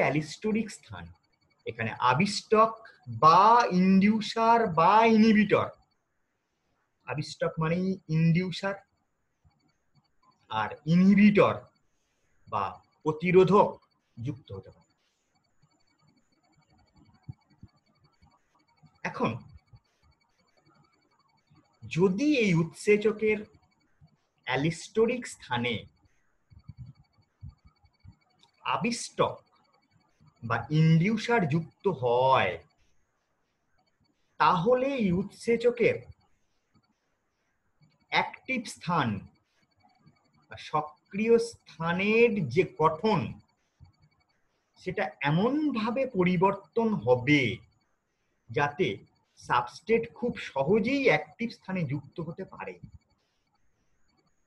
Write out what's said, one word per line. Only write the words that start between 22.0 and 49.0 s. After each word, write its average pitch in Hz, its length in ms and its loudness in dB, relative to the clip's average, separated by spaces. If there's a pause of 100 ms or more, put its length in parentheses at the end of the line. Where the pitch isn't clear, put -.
এই 196 80 0 (100)
উৎসেচকের 208 760 -2 (1120)
অ্যালিস্টোরিক 220 760 -2 (100)
স্থানে 120 420 -6 (3000)
আবিষ্টক 175 600 -4 (1120)
বা 117 80 -2 (220)
ইনডিউসার 190 640 2 (120)
যুক্ত - 320 -6 (160)
হয়, 120 520 2 (1900)
তাহলে 196 460 2 (140)
এই 196 80 0 (120)
উৎসেচকের 233 760 0 (2250)
অ্যাক্টিভ 196 500 -6 (140)
স্থান 160 320 -4 (1400)
বা 110 100 -20 (140)
সক্রিয় 208 640 -2 (140)
স্থানের 208 840 -2 (220)
যে 175 100 2 (180)
গঠন, 165 380 0 (1600)
সেটা 185 220 -6 (260)
এমনভাবে 233 760 -2 (140)
পরিবর্তন 185 720 0 (180)
হবে 127 360 2 (1080)
যাতে 147 380 -2 (600)